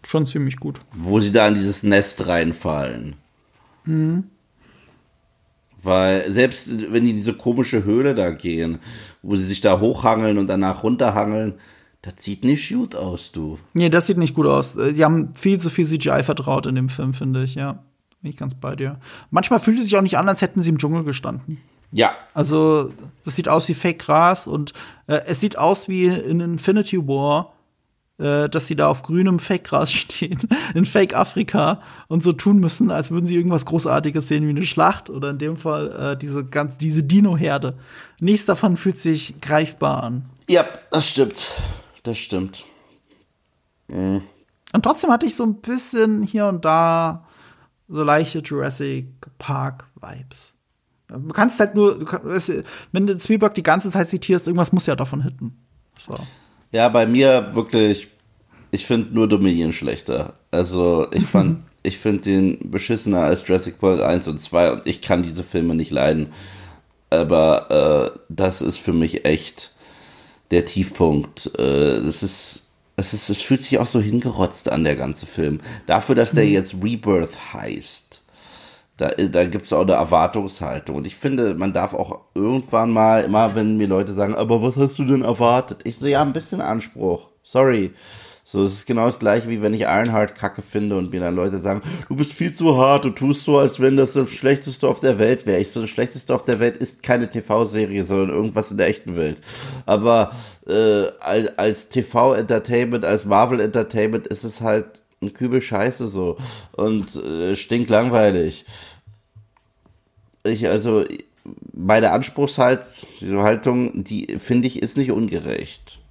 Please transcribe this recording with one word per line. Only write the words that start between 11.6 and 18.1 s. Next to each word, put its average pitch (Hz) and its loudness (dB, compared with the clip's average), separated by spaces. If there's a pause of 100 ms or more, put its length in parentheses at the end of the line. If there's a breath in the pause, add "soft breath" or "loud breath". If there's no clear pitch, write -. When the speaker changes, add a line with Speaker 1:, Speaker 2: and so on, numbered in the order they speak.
Speaker 2:
das 95 -16
sieht 190 -8
nicht 143 0
gut 247 -4
aus, 90 -8
du. 78 -8 (160)
Speaker 1:
Nee, 170 2
das - 4
sieht 185 2
nicht 151 0
gut 151 2
aus. 139 2
Äh, 143 0
die 156 4
haben 160 2
viel 196 0
zu 170 -4
viel 170 0
C 156 -2
G 143 -2
I 135 2
vertraut 139 -2
in 131 -2
dem 127 0
Film, 131 -4
finde 131 -4
ich, 131 -6
ja. 139 -8 (380)